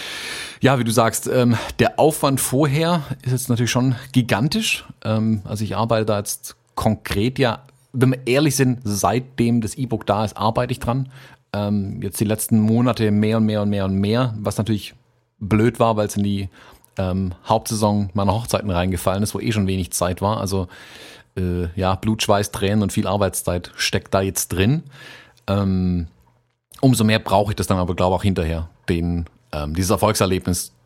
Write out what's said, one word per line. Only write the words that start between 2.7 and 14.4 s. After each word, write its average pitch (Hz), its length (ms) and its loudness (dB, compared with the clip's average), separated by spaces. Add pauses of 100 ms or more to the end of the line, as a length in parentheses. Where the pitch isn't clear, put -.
ist 127 100 -4
jetzt 127 180 -2
natürlich 120 200 0
schon 127 240 2 (180)
gigantisch, 131 720 0 (220)
ähm, 110 380 0
also 107 200 -6
ich 95 120 -4
arbeite 110 300 0
da 104 120 0
jetzt - 380 -8 (180)
konkret 110 640 -2
ja, 120 240 0 (320)
wenn 127 160 4
wir 127 160 0
ehrlich 139 300 2
sind, 127 280 2
seitdem 117 800 0
das 107 140 -4
E-Book 117 320 -6
da 107 180 2
ist, - 100 -4
arbeite 117 360 0
ich 113 80 -6
dran, 131 300 -2 (440)
ähm, 104 480 -2
jetzt 98 180 -6
die 110 60 2
letzten 110 340 2
Monate 113 520 2
mehr 107 260 2
und 110 80 2
mehr 107 160 0
und 104 80 0
mehr 101 160 0
und 95 80 0
mehr, 110 460 0
was 104 180 -4